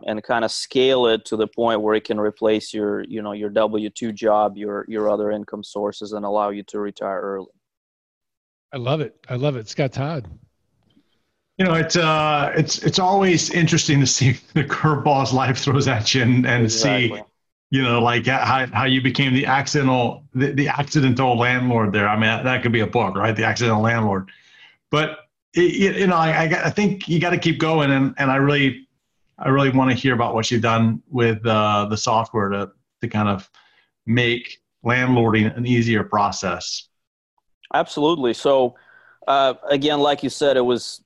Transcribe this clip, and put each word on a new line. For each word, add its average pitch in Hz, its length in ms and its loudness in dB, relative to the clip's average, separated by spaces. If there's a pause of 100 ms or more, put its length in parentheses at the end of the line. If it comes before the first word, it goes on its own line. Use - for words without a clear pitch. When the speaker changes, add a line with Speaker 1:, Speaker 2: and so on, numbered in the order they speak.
Speaker 1:
and 107 160 -6
kinda 113 260 -2
scale 127 560 0
it 113 200 2
to 110 120 -4
the 107 100 0
point 113 340 -2
where 107 140 2
it 107 80 -2
can 107 160 -4
replace 107 540 -2
your, 104 300 -4
you 110 180 -10
know, 104 100 -10
your 104 180 -8
W 107 400 -2
two 113 220 -10
job, 104 460 0
your, 104 300 -8
your 107 220 -4
other 104 220 -2
income 107 320 -8
sources, 104 500 -8
and 104 120 -8
allow 104 240 -2
you 101 140 -8
to 104 160 -10
retire 98 420 -8
early. 98 260 -8 (1300)
Speaker 2:
I 139 40 -10
love 135 240 -4
it. 113 140 -10 (120)
I 127 80 -8
love 135 220 -2
it. 113 100 -12
Scott 143 240 -4
Todd. 135 380 -6 (1300)
Speaker 3:
You 190 80 2
know, 170 80 2
it's, 160 240 0
uh, 151 580 0
it's, - 280 0
it's - 140 0
always 190 520 2
interesting 160 500 2
to 131 80 4
see - 380 2
<laughs> - 80 -20
the 147 100 2
curveballs 139 720 0
life 131 240 0
throws 135 320 0
at 117 260 0
you 127 80 2
and, 123 240 4
and 117 240 2
see, 117 340 0
Speaker 1:
Exactly. 107 180 -6 (460)
Speaker 3:
you 135 140 2
know, 120 180 2
like, 120 240 2
how, 131 420 0
how - 180 -2
you 131 160 2
became 131 320 0
the 131 120 2
accidental, 131 800 0 (100)
the, 139 200 0
the 139 160 0
accidental 131 680 0
landlord 120 540 2
there. 104 160 2
I 104 80 0
mean, 110 140 2
that, 113 160 -2
that 127 180 0
could 120 80 2
be 117 80 2
a 104 80 0
book, 101 280 -2
right? 107 200 0
The 110 80 -2
Accidental 110 380 0
Landlord. 107 500 0 (580)
But, 151 300 -2 (340)
it, 170 80 2
it, 180 360 2
you 190 100 2
know, 180 80 4
I, 160 300 2
I, 165 220 -2
I - 20 0
think 202 380 -2
you 165 120 0
gotta 175 180 0
keep 165 220 0
going. 156 320 2
And, 135 260 0
and 139 140 0
I 135 60 2
really, 139 500 0 (500)
I 135 120 -2
really 135 200 4
wanna 131 240 2
hear 127 200 0
about 117 200 0
what 113 160 -2
you've 117 120 0
done 113 480 2
with, 117 360 0
uh, 107 440 2
the 107 80 -2
software 110 520 -2
to, 101 220 -4 (300)
to 117 80 -4
kind 107 180 0
of 98 220 -4 (560)
make 120 560 -2 (240)
landlording 117 680 2
an 120 120 -4
easier 117 360 2
process. 98 840 -4 (840)
Speaker 1:
Absolutely. 147 600 0
So, 131 420 2 (520)
uh, 135 260 2 (160)
again, 143 300 0
like 143 240 0
you 135 60 -4
said, 139 280 2
it 127 40 4
was 120 440 -2